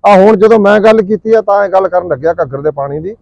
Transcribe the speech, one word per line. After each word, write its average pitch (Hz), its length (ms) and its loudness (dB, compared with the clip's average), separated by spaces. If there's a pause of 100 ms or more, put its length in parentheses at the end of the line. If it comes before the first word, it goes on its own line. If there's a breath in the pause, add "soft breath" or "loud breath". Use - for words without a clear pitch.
ਆ 196 140 4
ਹੁਣ 214 140 4
ਜਦੋਂ 220 240 2
ਮੈਂ 208 200 2
ਗੱਲ 220 220 2
ਕੀਤੀ 214 320 -4
ਆ 220 80 2
ਤਾਂ 202 240 0
ਇਹ 185 40 -8
ਗੱਲ 190 180 0
ਕਰਨ 180 200 -2
ਲੱਗਿਆ 156 340 -4
ਘੱਗਰ 139 200 -6
ਦੇ 147 100 -4
ਪਾਣੀ 139 280 -10
ਦੀ। 190 220 -12